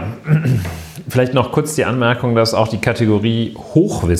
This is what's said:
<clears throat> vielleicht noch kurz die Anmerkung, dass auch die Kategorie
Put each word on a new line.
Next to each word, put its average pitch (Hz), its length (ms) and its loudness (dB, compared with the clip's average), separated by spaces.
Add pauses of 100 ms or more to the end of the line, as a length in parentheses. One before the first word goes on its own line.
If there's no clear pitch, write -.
(260)
<clears throat> 123 840 -2
vielleicht 127 280 0
noch 123 160 2
kurz 151 240 -2
die 110 100 0
Anmerkung, 120 500 0
dass 113 200 2
auch 110 120 2
die 110 120 -4
Kategorie 113 760 0 (640)